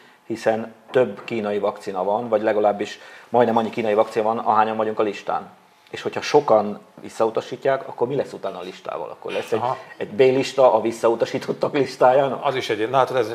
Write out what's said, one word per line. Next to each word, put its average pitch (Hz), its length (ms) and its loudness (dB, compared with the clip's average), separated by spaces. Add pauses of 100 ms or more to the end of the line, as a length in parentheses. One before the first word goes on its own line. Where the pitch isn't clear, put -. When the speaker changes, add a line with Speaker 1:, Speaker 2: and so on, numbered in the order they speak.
(260)
Speaker 1:
hiszen 113 480 -2 (160)
több 123 340 0
kínai 104 340 -4
vakcina 98 460 -4
van, 110 240 -2
vagy 107 140 2
legalábbis 104 560 0 (300)
majdnem 113 280 4
annyi 110 140 0
kínai 110 240 0
vakcina 110 300 2
van, 113 140 0
ahányan 110 380 2
vagyunk 110 220 -2
a 113 40 2
listán. - 540 -6 (340)
És - 120 -12
hogyha 104 180 -6
sokan 110 580 2 (220)
visszautasítják, 123 880 -4
akkor 123 200 -4
mi 139 60 -4
lesz - 180 -4
utána 95 260 -10
a 90 40 -12
listával? 82 480 -10
Akkor - 220 -12
lesz 101 200 -4
egy, 110 60 0
Speaker 2:
Aha. 120 180 -2 (200)
Speaker 1:
egy - 120 -8
B-lista 127 680 4
a 113 60 4
visszautasítottak 117 960 -2
listáján? 135 580 2
Speaker 2:
Az 131 220 -4
is 127 160 -4
egy, 110 200 -2
na 131 60 0
hát 127 140 2
ez, 117 240 -2